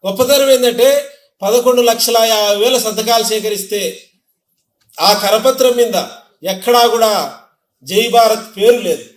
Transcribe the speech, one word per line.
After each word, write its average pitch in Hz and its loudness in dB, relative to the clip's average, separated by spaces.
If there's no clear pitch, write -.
గొప్పతనం 269 0
ఏంటంటే 254 2
పదకొండు 240 2
లక్షల 233 0
యాభై 214 0
వేల 254 0
సంతకాలు 220 -2
సేకరిస్తే 208 -6
ఆ 190 4
కరపత్రం 233 2
మీద 233 0
ఎక్కడా 240 0
కూడా 220 0
జై 202 -2
భారత్ 220 0
పేరు 233 4
లేదు. 170 -4